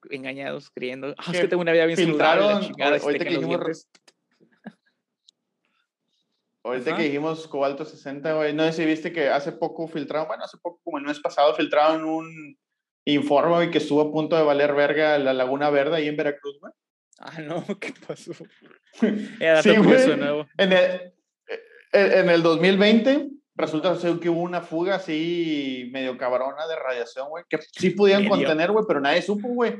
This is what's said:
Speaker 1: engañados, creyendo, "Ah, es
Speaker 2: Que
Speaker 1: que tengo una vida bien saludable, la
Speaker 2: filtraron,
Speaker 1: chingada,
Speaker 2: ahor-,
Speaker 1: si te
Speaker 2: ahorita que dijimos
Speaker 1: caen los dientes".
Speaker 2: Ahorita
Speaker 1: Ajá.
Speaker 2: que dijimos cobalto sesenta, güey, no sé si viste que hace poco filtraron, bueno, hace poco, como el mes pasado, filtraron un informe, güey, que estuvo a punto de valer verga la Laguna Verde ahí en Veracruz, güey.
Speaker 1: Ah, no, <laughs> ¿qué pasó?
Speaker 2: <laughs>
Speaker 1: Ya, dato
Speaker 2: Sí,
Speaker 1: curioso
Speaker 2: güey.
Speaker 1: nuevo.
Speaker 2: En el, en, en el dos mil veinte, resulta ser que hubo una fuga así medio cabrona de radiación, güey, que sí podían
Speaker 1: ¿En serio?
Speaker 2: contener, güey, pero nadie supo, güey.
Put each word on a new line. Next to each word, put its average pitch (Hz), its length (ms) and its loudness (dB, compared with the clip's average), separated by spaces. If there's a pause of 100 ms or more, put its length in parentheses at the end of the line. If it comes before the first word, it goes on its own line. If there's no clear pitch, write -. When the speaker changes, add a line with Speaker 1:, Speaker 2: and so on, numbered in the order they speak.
(100)
Speaker 1:
engañados, 139 600 -12
creyendo, 135 480 -10
"Ah, - 80 -16
es 175 60 -8
Speaker 2:
Que 175 100 -2
Speaker 1:
que 170 60 0
tengo 180 140 0
una 165 100 0
vida 165 140 4
bien 165 120 0
saludable, 165 260 2
la 156 60 4 (180)
Speaker 2:
filtraron, 202 180 0
Speaker 1:
chingada, 143 260 -2
Speaker 2:
ahor-, - 40 4
Speaker 1:
si 147 40 0
te 147 60 -4
Speaker 2:
ahorita 147 180 -2
que - 60 -4
dijimos 165 280 -2
Speaker 1:
caen 170 100 -4
los 160 240 -10
dientes". - 100 -20 (2500)
Speaker 2:
Ahorita 127 260 -4
Speaker 1:
Ajá. 170 80 -4
Speaker 2:
que 165 60 0
dijimos 151 420 -4
cobalto 143 380 -4
sesenta, 143 480 -8
güey, 156 200 0
no 151 120 0
sé 160 80 2
si 165 120 -2
viste 160 280 -2
que 156 160 0
hace 143 240 0
poco 165 340 -8
filtraron, 156 400 -6
bueno, - 180 -10
hace - 140 -18
poco, 175 240 -12
como 160 160 -8
el 139 60 -10
mes 147 160 -6
pasado, 147 340 2
filtraron 156 500 2
un 160 540 -8 (460)
informe, 147 500 2
güey, 170 160 2
que 170 80 0
estuvo 143 220 0
a 151 100 2
punto 156 260 -2
de 160 60 4
valer 147 320 2
verga 147 440 2
la 135 140 0
Laguna 135 380 0
Verde 147 260 2
ahí 151 120 -2
en 151 80 -6
Veracruz, 143 440 -6
güey. 208 120 -20 (480)
Speaker 1:
Ah, 160 200 -16
no, 160 260 -8
<laughs> 190 140 -10
¿qué - 140 -12 (120)
pasó? 160 260 -14 (600)
Speaker 2:
<laughs> - 480 -4
Speaker 1:
Ya, 160 140 4
dato 156 160 6
Speaker 2:
Sí, - 60 8
Speaker 1:
curioso 254 300 8
Speaker 2:
güey. 151 120 4
Speaker 1:
nuevo. 147 280 -4 (120)
Speaker 2:
En 190 140 4
el, 180 400 2 (800)
en, 202 200 6
en 185 180 4
el 170 120 4
dos 165 180 4
mil 190 180 4
veinte, 226 500 4 (260)
resulta 156 420 -2
ser 175 220 -2
que 175 100 -4
hubo 170 120 0
una 175 200 -6
fuga 170 360 -4
así 156 960 -4
medio 131 260 -6
cabrona 135 480 -4
de 165 100 -6
radiación, 131 520 -6
güey, 165 200 -12
que 156 100 -4 (200)
sí 185 120 2
podían 196 320 4
Speaker 1:
¿En 202 80 2
serio? 190 180 2
Speaker 2:
contener, 160 240 2
güey, 214 160 2
pero 147 120 0
nadie 151 220 2
supo, 208 260 -4
güey. 240 300 -2